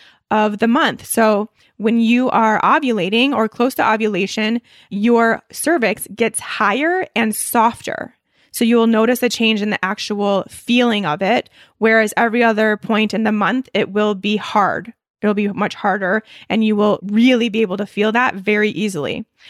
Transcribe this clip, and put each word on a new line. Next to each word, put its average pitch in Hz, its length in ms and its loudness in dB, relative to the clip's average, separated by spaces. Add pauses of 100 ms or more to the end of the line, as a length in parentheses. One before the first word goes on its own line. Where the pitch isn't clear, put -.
(300)
of 214 280 0
the 226 100 2
month. 247 360 0
So 220 460 0 (260)
when 233 240 0
you 240 300 2
are 220 320 2
ovulating 233 720 2
or 220 120 0
close 240 280 -2
to - 120 0
ovulation, 214 760 -2 (260)
your 226 540 2 (100)
cervix 254 640 -2
gets 220 260 -4
higher 285 760 -2
and 220 220 -2
softer. - 800 -2 (360)
So - 140 -2
you 233 120 4
will 226 120 4
notice 226 340 2
a 247 60 2
change 220 340 0
in 214 80 -4
the - 140 -4
actual 202 640 -2
feeling 233 580 0
of 165 160 -2
it, 208 260 0 (280)
whereas 220 400 2
every 233 260 2
other 220 340 2
point 214 380 -2
in 226 80 0
the 220 80 2
month, 214 420 -2
it 196 180 -2
will 208 260 0
be 208 200 -2
hard. 190 560 -2 (280)
It'll 208 140 0
be 202 140 -2
much 202 260 -4
harder, 196 480 -2 (260)
and 220 160 0
you 214 100 2
will 208 280 2
really 233 480 2
be 220 120 0
able 190 140 -2
to 202 100 -6
feel 208 260 -2
that 247 220 0
very 208 360 0
easily. 180 540 -6 (240)